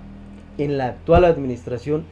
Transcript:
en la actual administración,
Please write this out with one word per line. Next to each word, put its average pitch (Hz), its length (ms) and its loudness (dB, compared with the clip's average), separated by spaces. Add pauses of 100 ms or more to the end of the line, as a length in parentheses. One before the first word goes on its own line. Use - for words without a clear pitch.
(580)
en 143 200 -2
la 131 80 -2
actual 170 400 4
administración, 143 880 -2